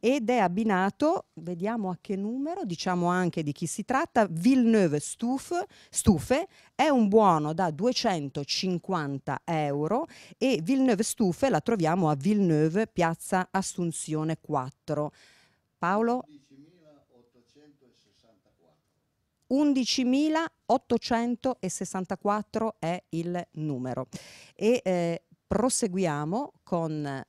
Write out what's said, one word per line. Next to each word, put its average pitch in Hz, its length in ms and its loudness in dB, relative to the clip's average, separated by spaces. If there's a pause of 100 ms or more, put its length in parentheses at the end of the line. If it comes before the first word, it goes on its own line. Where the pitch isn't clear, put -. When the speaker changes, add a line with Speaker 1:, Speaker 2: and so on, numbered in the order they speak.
Speaker 1:
ed 240 300 2
è 247 80 2
abbinato 202 880 0 (140)
vediamo 185 500 -4
a 170 100 -6
che - 160 -6
numero, 269 480 -6
diciamo 180 440 -2
anche 180 340 0
di 147 100 -4
chi - 140 -8
si - 180 -8
tratta, 262 420 2
Villeneuve 202 760 4
Stufe, 269 640 -6 (240)
Stufe, 254 560 2 (280)
è - 140 4
un 247 200 6
buono 180 440 6
da 170 180 0
duecentocinquanta 156 1700 -2
euro 156 640 -2 (320)
e 254 240 2
Villeneuve 247 400 2
Stufe 220 480 0
la 165 100 2
troviamo 175 500 2
a 151 40 2
Villeneuve, 165 720 2
piazza 180 640 -2
Assunzione 160 920 -4
quattro. 147 720 -6 (680)
Paolo? 226 480 0
Speaker 2:
Undicimilaottocentosessantaquattro. 135 2500 -20 (720)
Speaker 1:
Undicimilaottocentosessantaquattro 240 3250 -2
è 170 320 -6
il 170 420 -6
numero. 131 560 -6 (460)
E, 233 280 2
eh, 170 420 -2 (220)
proseguiamo 190 1040 -2 (100)
con 151 680 -4